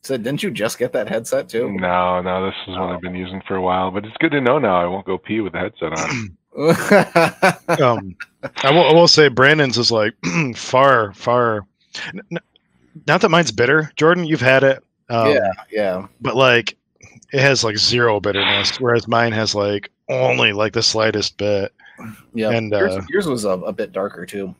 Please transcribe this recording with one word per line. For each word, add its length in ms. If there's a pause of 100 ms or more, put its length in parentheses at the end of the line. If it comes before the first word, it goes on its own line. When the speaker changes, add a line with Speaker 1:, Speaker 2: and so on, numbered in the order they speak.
Speaker 1:
Said, 200
didn't 180
you 100
just 280
get 140
that 160
headset 400
too? 240
Speaker 2:
No, 480
no, 240
this 100 (120)
is 100
one 180
I've 60
been 140
using 320
for 80
a 60
while, 300
but 140
it's 140
good 120
to 100
know 160
now 240
I 40
won't 200
go 120
pee 240
with 120
the 60
headset 340
on. 440 (180)
Speaker 1:
<laughs> 1300
Speaker 3:
Um, 340 (480)
I 80
will, 120
I 100
will 160
say 180
Brandon's 500
is, 140
like, 220 (220)
<clears throat> 200
far, 580
far, 540 (460)
n-, 80 (100)
n-, 80 (680)
not 160
that 80
mine's 220
bitter. 460
Jordan, 260
you've 180
had 220
it. 180 (280)
Um, 240
Speaker 1:
Yeah, 180 (200)
yeah. 360 (140)
Speaker 3:
but, 160
like, 400 (560)
it 80
has, 240
like, 120
zero 440
bitterness, 580
whereas 280
mine 260
has, 220
like, 360 (160)
only, 460
like, 200
the 100
slightest 540
bit. 360 (600)
Speaker 1:
Yeah. 180
Speaker 3:
And, 200
Speaker 1:
Yours, 240
Speaker 3:
uh, 140
Speaker 1:
yours 180
was 180
a, 60
a 220
bit 180
darker 340
too. 340